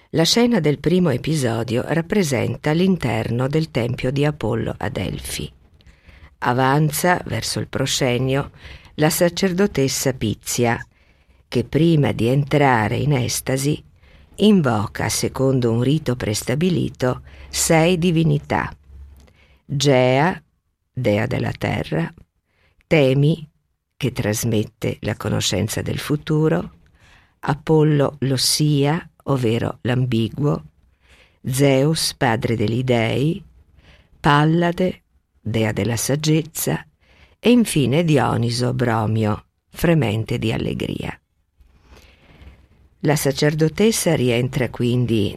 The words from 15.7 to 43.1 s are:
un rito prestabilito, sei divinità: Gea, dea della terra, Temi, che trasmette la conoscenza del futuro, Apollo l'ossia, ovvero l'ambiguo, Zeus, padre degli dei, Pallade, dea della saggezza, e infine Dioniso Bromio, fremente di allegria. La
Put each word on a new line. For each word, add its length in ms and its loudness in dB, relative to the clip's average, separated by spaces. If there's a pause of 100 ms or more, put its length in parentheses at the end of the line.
un 100 2
rito 320 0
prestabilito, 1080 -2 (260)
sei 480 2
divinità: 760 0 (920)
Gea, 760 2 (520)
dea 340 0
della 240 -4
terra, 640 -4 (720)
Temi, 580 2 (520)
che 160 -4
trasmette 880 -2
la 160 -4
conoscenza 640 -2
del 180 -6
futuro, 760 -2 (640)
Apollo 800 2
l'ossia, 920 0 (180)
ovvero 540 -2
l'ambiguo, 840 0 (760)
Zeus, 720 2
padre 420 0
degli 280 -2
dei, 600 0 (760)
Pallade, 840 2 (400)
dea 300 -2
della 240 -2
saggezza, 920 -2 (540)
e 100 2
infine 540 2
Dioniso 720 0
Bromio, 720 0 (240)
fremente 680 0
di 160 -2
allegria. 640 -6 (1800)
La 160 0